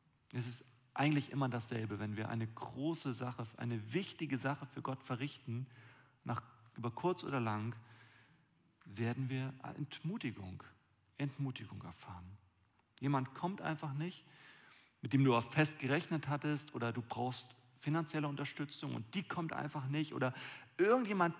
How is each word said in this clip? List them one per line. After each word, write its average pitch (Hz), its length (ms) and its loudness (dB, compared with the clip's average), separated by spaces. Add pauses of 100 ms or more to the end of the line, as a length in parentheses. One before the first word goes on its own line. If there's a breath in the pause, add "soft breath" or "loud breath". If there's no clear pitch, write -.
(320)
Es 123 140 -2
ist 120 180 -10 (320)
eigentlich 143 360 4
immer 139 160 2
dasselbe, 113 500 -2
wenn 104 180 -2
wir 107 120 -2
eine 113 180 0
große 131 680 -2
Sache, 123 440 -4
eine 113 360 -2
wichtige 151 460 -2
Sache 135 280 -2
für - 140 -10
Gott 131 220 -4
verrichten, 127 640 -4 (560 loud breath)
nach, 117 180 -2 (360)
über 117 160 -2
kurz 175 320 0
oder 139 160 0
lang, 110 340 0 (1080 loud breath)
werden 117 440 0
wir 131 240 0 (240)
Entmutigung, 127 840 -4 (560)
Entmutigung 127 640 -2
erfahren. 92 560 -12 (640)
Jemand 131 340 2
kommt 190 260 -2
einfach 151 340 -2
nicht, 165 300 -4 (760 loud breath)
mit 120 100 -4
dem 135 120 8
du 127 100 10
auch 117 80 6
fest 151 380 2
gerechnet 147 480 2
hattest, 147 480 0
oder 117 160 0
du 117 100 -2
brauchst 123 420 -4 (360)
finanzielle 151 480 2
Unterstützung 143 680 -4
und 113 220 -4
die 196 80 0
kommt 165 280 -2
einfach 143 360 -2
nicht, 151 260 2
oder 127 180 2 (460 loud breath)
irgendjemand 202 600 6